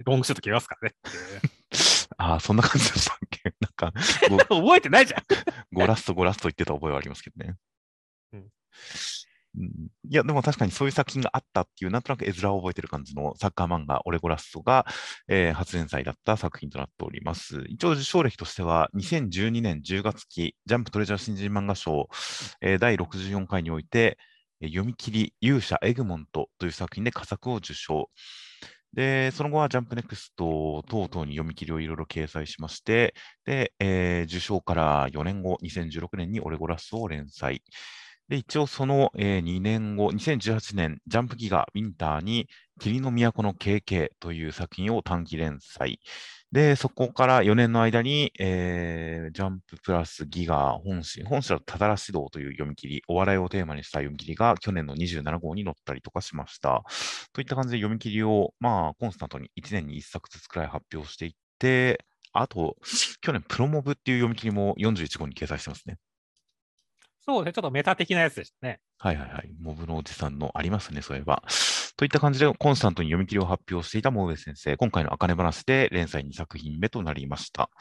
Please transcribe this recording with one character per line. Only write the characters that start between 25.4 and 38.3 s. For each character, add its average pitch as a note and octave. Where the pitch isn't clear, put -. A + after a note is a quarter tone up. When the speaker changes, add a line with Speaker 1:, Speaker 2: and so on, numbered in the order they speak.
Speaker 2:
勇 C3
者 -
エ A#2
グ B2
モ F2+
ン D2+
ト -
と F#2
い F2
う -
作 -
品 G2
で A#2+
佳 -
作 B2
を A#2
受 E2
賞。 -
で、 C3
そ C#3+
の D3
後 D3
は D3+
ジ B2+
ャ -
ン A#2
プ A#2
ネ A#2+
ク -
ス -
ト D#2
等 G2+
々 E2
に D2
読 D#2
み D#2+
切 D#2+
り D#2+
を D#2+
い D#2+
ろ D#2+
い -
ろ D#2+
掲 D#2
載 D2+
し -
ま D2+
し -
て、 A#2
で、 C3+
え F2+
ー、 -
受 E2+
賞 F#2+
か F2
ら D2
四 D2
年 G2
後、 F2+
二 E2+
千 E2
十 D#2
六 F2
年 F2+
に A2+
オ -
レ D#2+
ゴ D#2
ラ E2
ス -
ト A2+
を G#2
連 D2
載。 C#2+
で、 C#3+